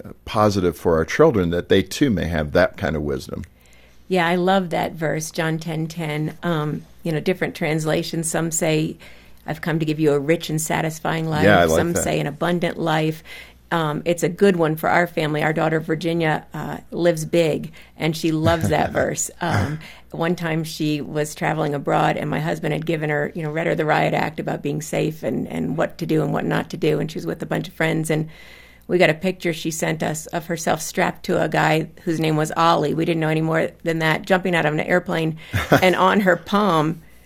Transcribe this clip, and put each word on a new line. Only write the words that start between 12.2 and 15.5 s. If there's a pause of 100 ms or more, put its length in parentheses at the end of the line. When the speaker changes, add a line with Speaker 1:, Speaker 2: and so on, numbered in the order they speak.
Speaker 2:
abundant
life." (480)
Um,
it's
a
good
one
for
our
family.
Our